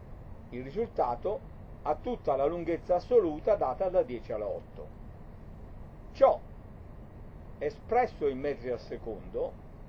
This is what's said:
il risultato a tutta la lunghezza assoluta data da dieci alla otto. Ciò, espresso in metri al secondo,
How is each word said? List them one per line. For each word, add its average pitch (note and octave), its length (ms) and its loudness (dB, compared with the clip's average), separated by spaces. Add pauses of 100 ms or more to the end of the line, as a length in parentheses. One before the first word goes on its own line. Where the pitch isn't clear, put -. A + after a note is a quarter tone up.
(500)
il B2+ 140 -8
risultato D3 880 0 (300)
a D#3 120 2
tutta A3 400 0
la C#3 120 4
lunghezza E3+ 500 2
assoluta F3 580 6
data B2+ 340 2
da F3+ 140 6
dieci A#2+ 300 -4
alla G#2 140 0
otto. D#2+ 560 -8 (1120)
Ciò, - 260 8 (1200)
espresso D#3 680 2
in B2+ 100 0
metri C3 320 -2
al A#2 80 0
secondo, A2+ 760 -6 (360)